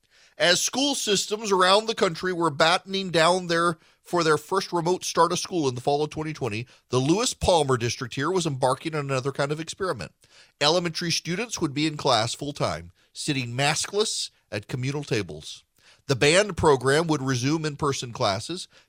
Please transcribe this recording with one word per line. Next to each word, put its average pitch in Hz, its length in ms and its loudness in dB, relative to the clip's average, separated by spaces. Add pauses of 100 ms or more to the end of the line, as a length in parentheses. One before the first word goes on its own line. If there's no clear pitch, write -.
(380)
As 170 220 4
school 277 360 -2
systems 208 540 -2
around 190 360 4
the 220 100 -4
country 185 380 -2
were 165 160 0
battening 185 600 0
down 170 380 2
their, 170 300 0 (260)
for 175 180 -2
their 156 160 4
first 190 360 -4
remote 175 320 -2
start 170 260 2
of 175 80 -2
school 160 300 -2
in 123 60 -2
the 123 60 -10
fall 143 220 0
of 151 60 -4
twenty 156 240 -8
twenty, 117 340 -6 (220)
the 123 80 2
Lewis 165 360 2
Palmer 147 440 6
district 117 380 -4
here 139 140 0
was 185 160 0
embarking 139 500 0
on 143 140 -4
another 135 220 -2
kind 143 220 -2
of 156 80 -6
experiment. 160 500 -6 (480)
Elementary 170 500 2
students 185 520 -6
would 147 120 -2
be 151 140 0
in 151 80 -6
class 120 380 0
full-time, 92 580 -6 (220)
sitting 127 420 -4
maskless 156 720 -2 (220)
at 107 160 -8
communal 139 380 -6
tables. 82 580 -6 (440)
The 139 80 2
band 170 420 4
program 143 480 4
would 151 160 0
resume 135 440 0
in-person 139 480 -4
classes, 117 540 -2 (220)